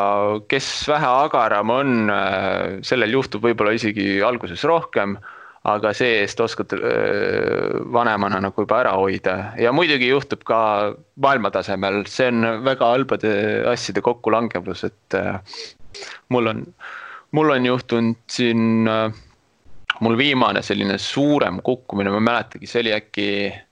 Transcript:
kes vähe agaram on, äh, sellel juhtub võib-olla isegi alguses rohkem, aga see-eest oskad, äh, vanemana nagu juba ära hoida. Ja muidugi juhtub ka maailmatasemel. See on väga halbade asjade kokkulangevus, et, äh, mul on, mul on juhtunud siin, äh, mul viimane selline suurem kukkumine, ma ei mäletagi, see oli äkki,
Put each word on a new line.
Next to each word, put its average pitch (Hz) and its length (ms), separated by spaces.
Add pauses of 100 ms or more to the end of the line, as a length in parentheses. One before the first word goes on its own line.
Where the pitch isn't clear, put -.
(480)
kes 135 220 (180)
vähe 151 220 (140)
agaram 110 520
on, 139 160 (160)
äh, 95 720 (100)
sellel 120 300
juhtub 123 260
võib-olla 110 320
isegi 104 480
alguses 107 400
rohkem, 120 540 (500)
aga 104 240
see-eest 110 480
oskad, 113 320
äh, 101 1120 (100)
vanemana 107 480
nagu 98 240
juba 107 220
ära 98 100
hoida. 95 420 (220)
Ja 117 160
muidugi 147 320
juhtub 135 400
ka 113 140 (580)
maailmatasemel. 98 880
See 127 240
on 113 160 (160)
väga 127 320
halbade 110 380 (340)
asjade 107 380
kokkulangevus, 110 840
et, - 320
äh, 98 200 (920)
mul 120 180
on, 110 180 (680)
mul 151 240
on 123 100
juhtunud 117 680
siin, 113 560
äh, 110 240 (880)
mul 113 180
viimane 127 440
selline 101 360
suurem 139 680
kukkumine, 101 480
ma 104 80
ei 110 80
mäletagi, 113 420
see 120 140
oli 113 100
äkki, 104 360 (420)